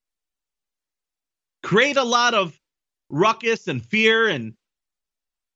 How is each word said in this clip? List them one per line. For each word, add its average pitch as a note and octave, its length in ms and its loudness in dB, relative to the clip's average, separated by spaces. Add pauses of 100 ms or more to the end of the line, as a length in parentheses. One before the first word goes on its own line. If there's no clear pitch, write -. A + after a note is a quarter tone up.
(1600)
create C4 340 2
a C4 60 2
lot A#3+ 320 0
of F#3 200 -2 (540)
ruckus A3 580 0
and B2+ 160 -6
fear, A3 440 0
and A#2 260 -6 (1040)